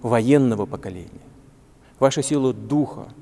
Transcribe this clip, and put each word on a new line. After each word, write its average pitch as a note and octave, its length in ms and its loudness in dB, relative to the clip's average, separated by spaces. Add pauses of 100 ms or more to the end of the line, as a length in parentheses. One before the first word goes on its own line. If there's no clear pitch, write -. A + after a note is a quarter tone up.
военного A#2 680 2
поколения. F2+ 420 -12 (880)
Ваша C3+ 240 2
сила C3 320 0
духа, A2+ 540 -4 (140)